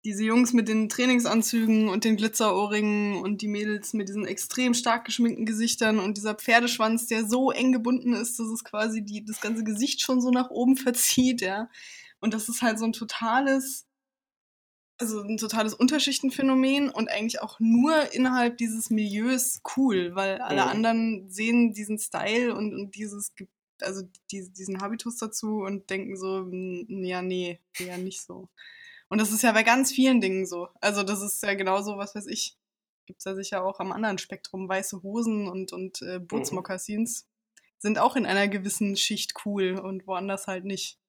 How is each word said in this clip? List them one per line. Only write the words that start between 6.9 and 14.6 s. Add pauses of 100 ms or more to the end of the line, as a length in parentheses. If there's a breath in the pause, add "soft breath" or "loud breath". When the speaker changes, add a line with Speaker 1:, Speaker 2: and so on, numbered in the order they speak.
Speaker 1:
der
so
eng
gebunden
ist,
dass
es
quasi
die,
das
ganze
Gesicht
schon
so
nach
oben
verzieht,
ja. (500 loud breath)
Und
das
ist
halt
so
ein
totales, (1120)